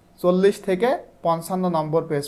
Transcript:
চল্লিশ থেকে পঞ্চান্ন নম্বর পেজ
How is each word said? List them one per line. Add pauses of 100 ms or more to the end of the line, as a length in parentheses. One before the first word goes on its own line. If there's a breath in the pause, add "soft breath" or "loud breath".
(200)
চল্লিশ
থেকে (340)
পঞ্চান্ন
নম্বর
পেজ